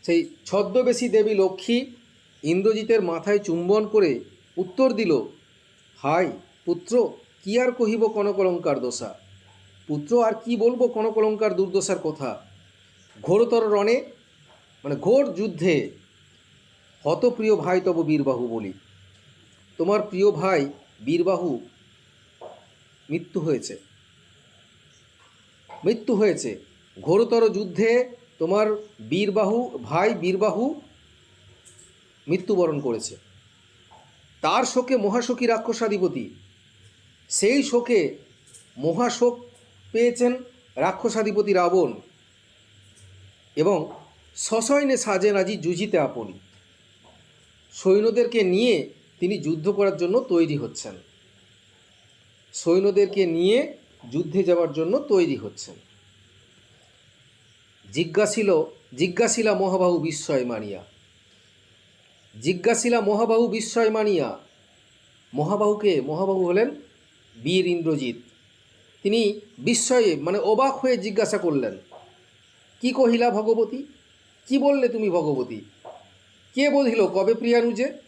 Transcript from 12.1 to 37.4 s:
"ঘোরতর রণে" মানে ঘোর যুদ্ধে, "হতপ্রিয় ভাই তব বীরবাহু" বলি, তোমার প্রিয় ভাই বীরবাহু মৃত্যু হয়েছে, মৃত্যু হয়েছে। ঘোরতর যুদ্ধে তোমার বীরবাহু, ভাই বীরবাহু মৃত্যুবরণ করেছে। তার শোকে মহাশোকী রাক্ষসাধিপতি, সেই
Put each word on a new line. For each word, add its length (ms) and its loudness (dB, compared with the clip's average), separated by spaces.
"ঘোরতর 420 2
রণে" 400 2
মানে 120 -4
ঘোর 380 2
যুদ্ধে, 560 0
"হতপ্রিয় 520 2
ভাই 260 0
তব 220 0
বীরবাহু" 440 0
বলি, 260 -6
তোমার 240 2
প্রিয় 300 2
ভাই 400 0
বীরবাহু 540 0
মৃত্যু 320 -6
হয়েছে, 360 -4
মৃত্যু 300 0
হয়েছে। 440 0
ঘোরতর 480 2
যুদ্ধে 600 0
তোমার 280 2
বীরবাহু, 760 0
ভাই 300 0
বীরবাহু 680 -2
মৃত্যুবরণ 520 0
করেছে। 380 -6
তার 220 2
শোকে 340 0
মহাশোকী 480 -2
রাক্ষসাধিপতি, 840 -2
সেই 340 2